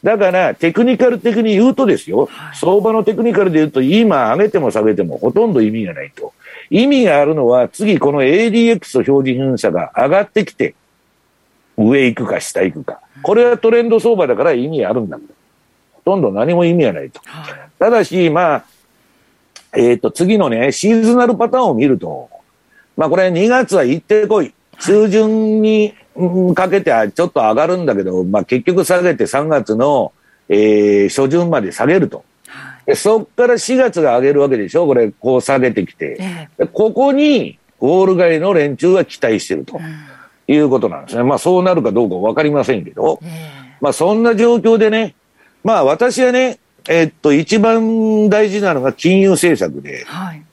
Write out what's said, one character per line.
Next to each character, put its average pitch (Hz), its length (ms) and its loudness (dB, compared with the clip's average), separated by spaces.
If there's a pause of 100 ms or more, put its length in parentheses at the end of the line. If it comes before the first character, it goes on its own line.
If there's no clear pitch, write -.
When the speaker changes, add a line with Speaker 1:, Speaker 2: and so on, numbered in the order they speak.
Speaker 1:
だ 214 160 0
か 196 120 2
ら、 180 240 0
テ 165 180 -2
ク 233 120 0
ニ 247 140 0
カ 254 80 2
ル 240 120 0
的 214 180 -2
に 220 200 0
言 233 140 4
う - 40 -2
と 262 120 0
で 180 100 2
す - 140 -10
よ、 123 160 0
Speaker 2:
は - 260 -18
い。 - 40 -18
Speaker 1:
相 190 240 2
場 220 120 0
の 220 120 0
テ 214 100 0
ク - 80 -4
ニ 226 100 0
カ 202 100 0
ル 185 80 2
で 156 80 0
言 156 100 2
う - 20 -8
と、 135 100 -2
今 143 540 2
上 185 100 0
げ 214 60 0
て 208 80 -2
も 127 120 0
下 107 140 -2
げ 110 100 2
て 95 80 -2
も 82 140 -6
ほ 117 160 -2
と 220 140 2
ん 202 80 -2
ど 120 80 2
意 107 80 2
味 110 160 -6
が 82 80 -10
な 69 80 -14
い 69 120 -16
と。 - 200 -14 (360)
意 233 160 2
味 277 180 2
が 147 160 2
あ 143 40 4
る 156 100 0
の 139 120 0
は、 123 220 2
次 196 300 -2
こ 139 140 0
の 143 100 0
エ 180 260 2
ー - 20 -2
デ - 0 -
ィ 233 160 2
ー 233 40 4
エ - 40 2
ッ 180 60 -6
ク - 60 -20
ス - 60 -20
と 127 100 0
標 139 220 2
準 131 140 -2
偏 131 200 -2
差 107 120 0
が 82 260 -4
上 127 120 0
が 185 140 2
っ 202 80 -8
て 214 140 -2
き - 80 -14
て、 - 220 -4 (1000)
上 127 300 2
行 113 100 -2
く 120 100 -6
か 90 140 -4
下 - 220 -6
行 92 120 -2
く 135 100 -14
か。 - 160 -12 (220)
こ 196 120 0
れ 240 100 4
は 240 140 2
ト 226 120 2
レ 233 120 2
ン 233 60 -2
ド 226 120 2
相 233 160 2
場 175 100 0
だ 120 100 0
か 123 80 -2
ら 165 80 2
意 127 160 -2
味 147 160 -2
あ 107 80 -2
る 123 80 -2
ん 104 80 -6
だ 135 100 -12
け - 40 -20
ど、 - 120 -20 (580)
ほ - 100 -20
と 190 140 0
ん 190 40 -2
ど 110 120 0
何 123 220 -2
も 175 100 2
意 170 100 2
味 165 100 2
が 104 80 0
な 78 100 -10
い 67 80 -14
と。 - 140 -20
Speaker 2:
は - 260 -20
い。 - 280 -20
Speaker 1:
た 202 120 2
だ 226 140 2
し、 175 240 0
ま 156 260 0
あ、 120 100 -6 (1120)
え 120 180 4
ー - 40 -4
と、 117 120 -4
次 190 260 0
の 170 140 0
ね、 117 200 0
シ 196 220 -2
ー 226 100 2
ズ 233 140 2
ナ 247 100 2
ル 233 100 0
パ 233 120 -2
タ 254 100 -2
ー - 40 0
ン 208 80 0
を 135 40 -2
見 123 120 0
る 127 120 2
と、 73 300 -12 (680)
ま 156 100 -2
あ、 - 20 -2
こ 165 80 0
れ 185 140 0
二 180 180 0
月 247 260 0
は 165 100 2
行 143 180 -2
っ - 20 -20
て 214 220 2
こ 208 160 0
い。 - 40 0
Speaker 2:
は - 40 -16
い。 - 40 -20 (260)
Speaker 1:
中 208 300 2
旬 214 520 2
に、 214 320 0 (220)
う 180 360 0
ん、 - 20 0
か 185 140 0
け 196 120 2
て 165 100 -2
は 110 200 2
ち 165 120 -4
ょ 180 40 0
っ 170 60 -8
と 139 80 0
上 110 140 2
が 143 120 0
る 180 100 -2
ん 175 100 -4
だ 113 100 0
け 95 80 -2
ど、 92 200 -2
ま 98 160 0
あ、 - 40 -6
結 127 200 -2
局 180 200 0
下 180 180 0
げ 175 120 2
て 139 120 -2
三 143 220 -4
月 120 280 -2
の、 127 360 0 (360)
え 104 580 2
ー、 - 20 0
初 135 220 -2
旬 170 200 0
ま 147 100 0
で 92 120 -8
下 117 140 -4
げ 170 120 2
る - 100 0
と。 - 160 -16 (220)
Speaker 2:
は - 360 -20
い。 - 40 -10
Speaker 1:
で、 139 80 2
そ 214 280 0
っ - 40 -12
か 247 200 0
ら 240 120 2
四 254 180 -2
月 254 240 0
が 127 180 2
上 131 80 2
げ 143 80 4
る 143 60 4
わ 143 80 2
け 131 80 0
で 101 120 -4
し - 80 -4
ょ、 170 100 2
こ 139 80 2
れ、 117 160 2
こ 127 260 -2
う 123 40 2
下 135 180 -2
げ 123 140 0
て 98 140 -2
き - 80 -20
て。 - 260 -10
Speaker 2:
え 175 280 -10 (100)
え。 - 60 0
Speaker 1:
で、 - 20 -6
こ 220 260 -2
こ 277 200 0
に、 269 460 0 (220)
ウ 120 60 -2
ォ 180 160 2
ー 185 40 2
ル 185 100 2
街 170 240 2
の 190 140 0
連 143 220 0
中 175 180 2
は 175 100 2
期 - 160 -12
待 113 200 0
し - 80 -14
て 95 60 -4
る 69 100 -8
と - 120 -16
Speaker 2:
う - 40 -10
ん。 151 760 -8
Speaker 1:
い 151 40 4
う 147 120 2
こ 131 80 2
と 110 100 -2
な 76 120 -8
ん - 60 -20
で - 40 -20
す 110 60 -8
ね。 120 60 -2
ま 131 140 0
あ、 - 20 -2
そ 180 200 0
う 180 40 0
な 185 120 2
る 165 80 0
か 107 80 -2
ど 117 140 0
う 98 60 -2
か 90 60 -6
分 104 180 -2
か 143 80 0
り 147 80 0
ま 143 140 0
せ 131 120 -2
ん 85 80 -8
け - 60 -16
ど、 - 320 -2
Speaker 2:
え 160 40 -16
え。 156 540 -18
Speaker 1:
ま 143 100 -2
あ、 - 20 -4
そ 175 220 0
ん 226 80 0
な 233 140 2
状 233 200 2
況 226 220 2
で 214 120 2
ね、 220 240 -4 (500)
ま 214 140 0
あ、 151 60 2
私 226 380 0
は 247 100 2
ね、 254 260 0 (300)
え 165 160 2
っ 160 80 -6 (100)
と、 151 100 4
一 160 260 2
番 220 720 2
大 208 220 2
事 208 100 -4
な 185 140 0
の 131 80 -2
が 131 100 0
金 185 280 2
融 196 100 4
政 165 280 2
策 71 240 -6
で、 - 220 -16
Speaker 2:
は 175 300 -14
い。 151 80 -20 (100)